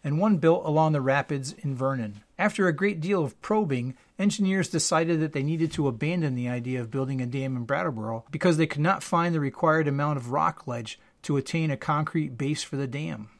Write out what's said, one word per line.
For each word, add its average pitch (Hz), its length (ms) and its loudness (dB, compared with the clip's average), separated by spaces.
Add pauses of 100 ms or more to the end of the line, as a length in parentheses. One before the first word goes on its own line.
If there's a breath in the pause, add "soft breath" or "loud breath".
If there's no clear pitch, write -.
and 151 160 -2
one 208 160 4
built 165 300 4
along 156 260 4
the 151 80 2
rapids 135 600 0
in 139 140 -4
Vernon. 123 500 -4 (140)
After 196 300 2
a 165 60 2
great 190 260 -2
deal 175 240 0
of - 180 -6
probing, 139 540 0 (240 soft breath)
engineers 190 480 2
decided 165 540 2
that 156 100 -2
they 135 120 -2
needed 156 280 0
to 147 160 0
abandon 147 480 0
the 123 140 -2
idea 123 320 -4
of 113 100 -8
building 135 300 -2
a 123 40 -2
dam 131 300 -4
in 120 80 -4
Brattleboro 113 680 -4
because 156 280 4
they 160 100 4
could 147 140 -4
not 185 200 2
find 170 320 0
the 160 60 0
required 156 480 2
amount 143 300 0
of 120 160 -6
rock 160 340 0
ledge 120 320 -8 (220 soft breath)
to 143 160 0
attain 156 340 0
a 131 60 -2
concrete 147 600 -2
base 143 260 -2
for - 120 -10
the 139 100 -2
dam. 143 440 -8 (100)